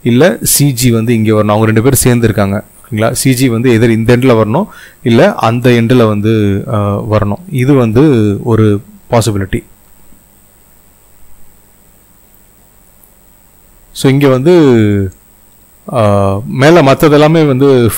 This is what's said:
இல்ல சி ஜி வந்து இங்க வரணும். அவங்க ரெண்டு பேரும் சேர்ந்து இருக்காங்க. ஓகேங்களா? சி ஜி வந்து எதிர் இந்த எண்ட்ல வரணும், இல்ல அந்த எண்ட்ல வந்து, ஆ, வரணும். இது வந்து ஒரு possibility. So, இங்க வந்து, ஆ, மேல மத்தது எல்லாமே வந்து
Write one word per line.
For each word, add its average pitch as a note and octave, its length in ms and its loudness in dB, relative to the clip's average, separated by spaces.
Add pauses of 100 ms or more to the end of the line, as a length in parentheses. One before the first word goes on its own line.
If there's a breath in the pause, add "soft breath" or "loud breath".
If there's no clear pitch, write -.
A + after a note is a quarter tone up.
இல்ல C3 380 0
சி C#3+ 320 -2
ஜி A#2+ 180 -2
வந்து A2+ 220 -2
இங்க A2 200 0
வரணும். G#2+ 140 0
அவங்க G#2+ 180 0
ரெண்டு A2 160 0
பேரும் B2+ 160 0
சேர்ந்து A#2+ 260 0
இருக்காங்க. G2+ 400 -2 (180)
ஓகேங்களா? A2+ 300 -4
சி C3 220 -2
ஜி B2+ 160 -2
வந்து A#2+ 220 0
எதிர் A#2 180 2
இந்த A2+ 280 0
எண்ட்ல - 20 -2
வரணும், A#2+ 480 0 (360 loud breath)
இல்ல C3 320 2
அந்த A#2+ 340 -2
எண்ட்ல A#2 380 2
வந்து, G#2 640 -2
ஆ, G2+ 280 -4
வரணும். G#2+ 400 -4 (100)
இது C3 240 -2
வந்து A#2 680 2
ஒரு G#2+ 380 0 (300)
possibility. G#2+ 520 -2 (4000)
So, C#3 200 -2
இங்க C#3 160 2
வந்து, B2+ 880 2 (800)
ஆ, G2+ 520 0
மேல C#3+ 360 2
மத்தது C#3 300 2
எல்லாமே D3+ 320 2
வந்து C3 540 2